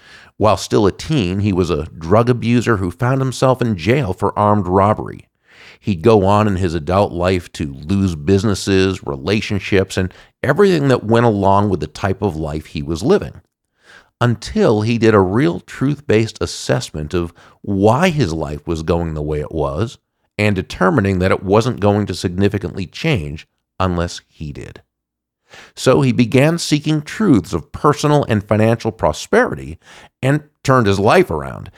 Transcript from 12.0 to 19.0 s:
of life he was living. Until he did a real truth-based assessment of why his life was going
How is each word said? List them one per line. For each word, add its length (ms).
of 160
life 300
he 160
was 200
living. 380
Until 600
he 160
did 160
a 60
real 400
truth-based 840
assessment 720
of 180
why 480
his 240
life 320
was 160
going 320